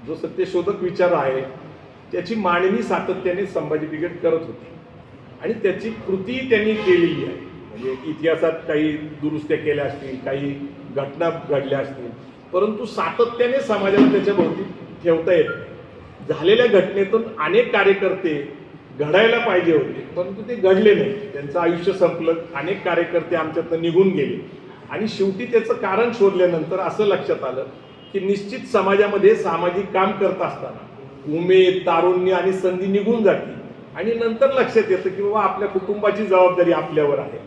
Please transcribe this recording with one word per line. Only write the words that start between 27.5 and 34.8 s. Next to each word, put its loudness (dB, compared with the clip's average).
की -2
निश्चित -4
समाजामध्ये 4
सामाजिक -2
काम 2
करत 0
असताना -8
उमेद, 6
तारुण्य 2
आणि 2
संधी -2
निघून 2
जाते 2
आणि -2
नंतर 2
लक्षात 2